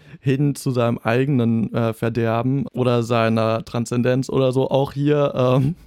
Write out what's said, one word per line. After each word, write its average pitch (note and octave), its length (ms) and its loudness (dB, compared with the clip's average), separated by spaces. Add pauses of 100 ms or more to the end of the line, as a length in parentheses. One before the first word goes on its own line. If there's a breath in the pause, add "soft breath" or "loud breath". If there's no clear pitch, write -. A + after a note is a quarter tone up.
(220 loud breath)
hin C#3 340 0
zu - 160 -6
seinem A#2+ 260 0
eigenen, A#2 760 0
äh, A#2 200 0
Verderben A#2 760 -2
oder A#2+ 360 0
seiner A2+ 640 0
Transzendenz B2 640 -2
oder C3 240 0
so. C3 160 0
Auch C3+ 240 0
hier, C#3+ 420 2
ähm, C3 400 2 (120)